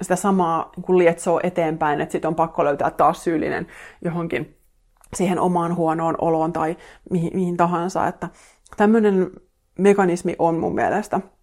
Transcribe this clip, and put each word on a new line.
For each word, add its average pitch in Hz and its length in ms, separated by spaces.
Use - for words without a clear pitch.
sitä 180 140
samaa 175 600
niin 180 80
kuin 185 140
lietsoo 170 460
eteenpäin, 160 580
että 160 100
sit 170 140
on 160 100
pakko 165 280
löytää 143 280
taas 156 320
syyllinen 156 440
johonkin 165 560
siihen 165 260
omaan 175 360
huonoon 165 460
oloon 160 320
tai 160 240
mihin, 170 220
mihin 175 240
tahansa. 175 500
Että 180 220
tämmönen 208 540
mekanismi 185 600
on 165 180
mun - 180
mielestä 151 440